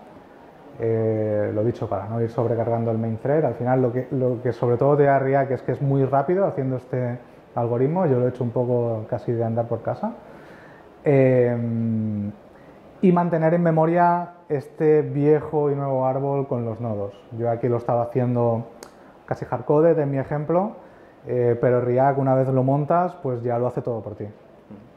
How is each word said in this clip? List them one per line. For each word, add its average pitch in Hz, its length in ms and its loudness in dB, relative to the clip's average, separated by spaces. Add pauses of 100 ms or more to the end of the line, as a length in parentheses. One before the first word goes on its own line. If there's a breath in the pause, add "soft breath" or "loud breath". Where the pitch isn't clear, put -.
(800)
Eh, 110 720 0
lo 107 100 0
dicho, 117 240 -2
para 101 200 -4
no 113 120 -4
ir 113 120 -2
sobrecargando 117 580 0
el 113 80 0
main 113 200 -2
thread. 147 280 0
Al 120 80 0
final 127 280 0
lo 120 120 2
que, 127 160 -4
lo 127 320 0
que 120 120 -2
sobre 120 240 0
todo 139 200 4
te 147 60 6
da 139 160 4
React 135 320 0
es 120 100 -4
que 131 120 -4
es 113 100 -6
muy 139 220 2
rápido 151 420 0
haciendo 131 300 -2
este 123 420 -6 (340 loud breath)
algoritmo. 131 540 0
Yo 127 100 2
lo 123 80 2
he 127 40 4
hecho 127 160 -6
un 120 40 -2
poco 120 600 -2
casi 120 240 -4
de 117 100 0
andar 113 240 -2
por 113 160 -4
casa. 208 300 -6 (880 loud breath)
Eh, 131 520 4 (1500 loud breath)
y 185 100 6
mantener 170 420 2
en 175 80 2
memoria 170 720 2 (140)
este 151 520 2
viejo 147 680 2
y 139 60 0
nuevo 135 320 -2
árbol 139 400 -2
con 120 160 -2
los 113 160 -6
nodos. 104 340 -6 (240)
Yo 117 140 0
aquí 117 160 -2
lo 120 80 2
estaba 120 280 0
haciendo 120 640 0 (580 loud breath)
casi - 200 -8
hardcoded 156 540 2
en 143 100 0
mi 135 80 -2
ejemplo, 156 600 -2 (500 loud breath)
eh, 120 340 2
pero 123 200 2
React, 127 360 2
una 135 160 2
vez 131 140 2
lo 131 160 2
montas, 160 540 0
pues 123 260 -6
ya 120 160 -2
lo 123 80 0
hace 120 160 -4
todo 113 180 -4
por 101 140 -12
ti. 104 100 -10 (720)